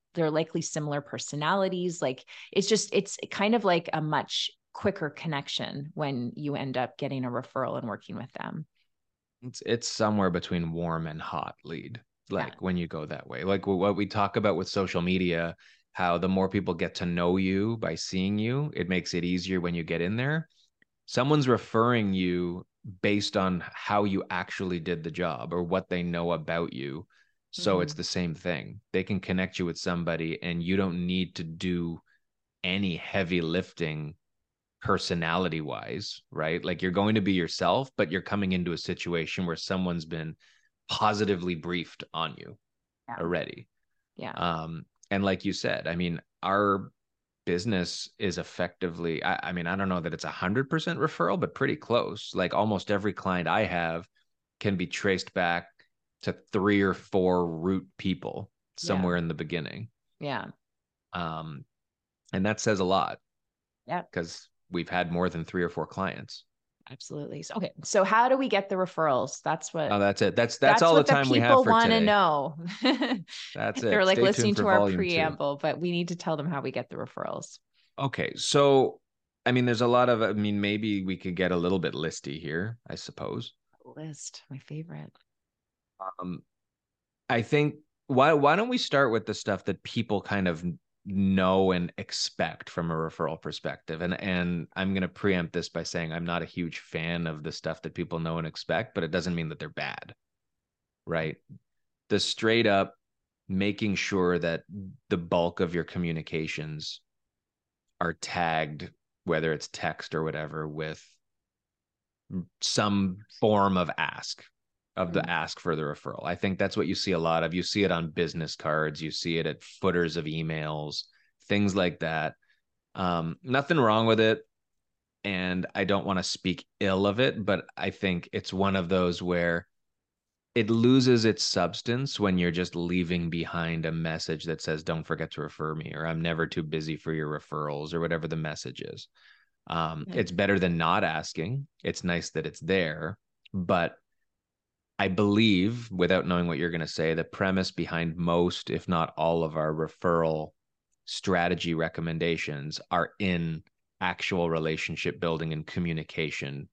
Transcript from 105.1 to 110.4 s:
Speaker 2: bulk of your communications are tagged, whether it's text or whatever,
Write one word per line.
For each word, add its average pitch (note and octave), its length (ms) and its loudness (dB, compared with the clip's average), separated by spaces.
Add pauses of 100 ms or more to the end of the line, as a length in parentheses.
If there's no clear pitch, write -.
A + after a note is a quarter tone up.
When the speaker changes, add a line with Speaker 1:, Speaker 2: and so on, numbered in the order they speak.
Speaker 2:
bulk E2+ 420 2
of F2 160 0
your E2 80 0
communications D#2 1200 -6 (960)
are E2+ 140 0
tagged, D#2+ 800 -2 (340)
whether D#2+ 280 2
it's D2 140 -8
text - 480 -6
or D#2+ 80 -2
whatever, D#2 440 -6